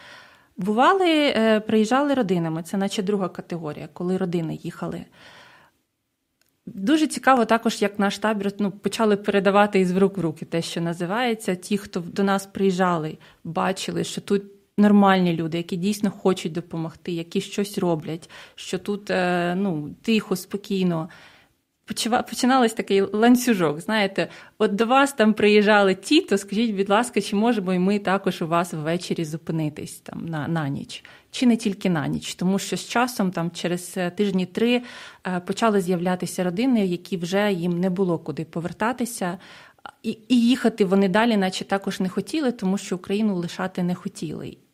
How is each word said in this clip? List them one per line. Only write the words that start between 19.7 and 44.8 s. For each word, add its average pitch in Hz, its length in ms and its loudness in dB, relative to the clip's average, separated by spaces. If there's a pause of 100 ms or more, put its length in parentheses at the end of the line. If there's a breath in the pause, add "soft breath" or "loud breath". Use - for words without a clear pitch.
тихо, 214 340 0
спокійно. 185 720 -2 (800 loud breath)
Почива-, 226 360 -2
починалось 240 500 2
такий 196 280 0
ланцюжок, 214 800 4
знаєте, 196 480 -2 (300 loud breath)
от 208 160 2
до 220 120 2
вас 269 260 4
там 214 220 4
приїжджали 208 600 6
ті, 190 260 2
то - 180 0
скажіть, 214 360 -2
будь 196 160 0
ласка, 220 300 2
чи 196 160 -2
можемо 202 380 2
і 180 40 2
ми 196 200 2
також 196 440 -2
у 170 40 -4
вас 170 260 0
ввечері 170 520 -4
зупинитись 156 760 -6
там - 260 -12
на, 156 220 -6
на 160 200 -2
ніч? - 360 -10 (260 loud breath)
Чи - 160 0
не 233 100 6
тільки 196 340 -2
на 147 180 0
ніч? 156 260 -6
Тому 190 240 0
що 190 180 -4
з - 120 -10
часом, 233 420 0
там, 170 200 -4
через, 175 460 -6
е, 180 140 -2
тижні 185 360 0
три, 240 360 0 (440 loud breath)
е, 180 140 -2
почали 202 400 0
з'являтися 180 640 -2
родини, 214 420 2
які 175 300 -4
вже 190 360 0
їм 175 280 0
не 190 100 2
було 180 280 0
куди 156 260 -6
повертатися. 190 920 -4 (640 loud breath)
І, 220 160 -6 (100)
і 247 120 6
їхати 226 440 2
вони 196 240 4
далі 214 280 2
наче 190 280 -2
також 196 360 -4
не 185 80 -2
хотіли, 247 440 -2
тому 202 260 -2
що - 180 -6
Україну 202 380 -2
лишати 185 480 -4
не 180 120 0
хотіли. 175 600 -10 (180)